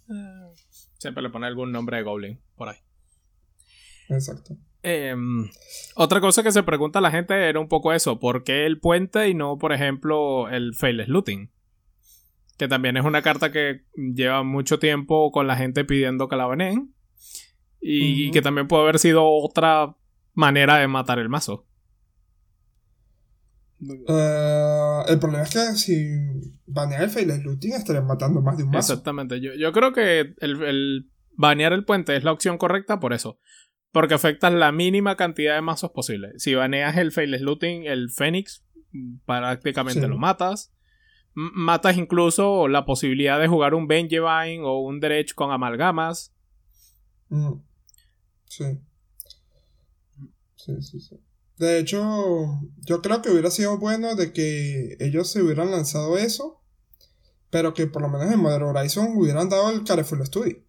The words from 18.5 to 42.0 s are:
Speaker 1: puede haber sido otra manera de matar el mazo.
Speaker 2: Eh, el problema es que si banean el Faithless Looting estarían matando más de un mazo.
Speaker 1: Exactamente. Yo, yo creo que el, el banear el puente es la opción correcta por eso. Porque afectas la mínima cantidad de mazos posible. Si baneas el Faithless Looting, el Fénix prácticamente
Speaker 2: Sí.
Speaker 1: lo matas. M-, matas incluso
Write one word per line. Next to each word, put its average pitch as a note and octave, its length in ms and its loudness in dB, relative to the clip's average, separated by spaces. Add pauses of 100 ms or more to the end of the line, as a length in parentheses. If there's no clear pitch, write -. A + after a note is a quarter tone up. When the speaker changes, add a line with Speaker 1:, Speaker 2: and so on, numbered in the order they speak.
Speaker 1:
puede D#3 160 6
haber D#3 160 6
sido D#3+ 300 6
otra D#3 680 2 (420)
manera C#3+ 400 6
de C#3 100 4
matar B2+ 320 0
el A2+ 100 -2
mazo. D3 360 -4 (2250)
Speaker 2:
Eh, D3+ 1300 0
el D#3+ 120 4
problema D3+ 240 0
es D3+ 80 -6
que A3+ 80 0 (160)
si D#3+ 320 0 (580)
banean C#3+ 380 -4
el G#3+ 60 0
Faithless E3 340 -2
Looting C#3+ 300 -6
estarían D3+ 340 -2
matando C3+ 340 0
más C#3 160 0
de D3+ 60 -2
un C3+ 80 0
mazo. C#3+ 220 0
Speaker 1:
Exactamente. C3 480 -6
Yo, C3+ 180 -8
yo D#3 120 0
creo B3 220 4
que E3+ 460 2
el, D3 240 -4
el C#3 460 -2 (260)
banear D3+ 380 4
el G3+ 120 -2
puente F3+ 300 0
es B2+ 80 -2
la D#3+ 80 2
opción E3+ 260 0
correcta G3 420 0
por B2 140 -2
eso. - 260 -8 (520)
Porque D#3 240 4
afectas D#3+ 380 2
la E3 180 4
mínima F#3+ 440 0
cantidad D3+ 400 0
de D#3 60 -2
mazos D#3+ 300 -4
posible. G2+ 460 -8
Si C#3 180 0
baneas C#3 420 0
el E3+ 140 2
Faithless C#3+ 300 -2
Looting, E3 440 -4
el B2+ 240 -4
Fénix E3 540 -4 (640)
prácticamente B2+ 760 -2
Speaker 2:
Sí. C3+ 60 0
Speaker 1:
lo G#2 100 -2
matas. F#3 560 -2 (640)
M-, D#3+ 180 -8
matas E3+ 440 2
incluso F3 720 2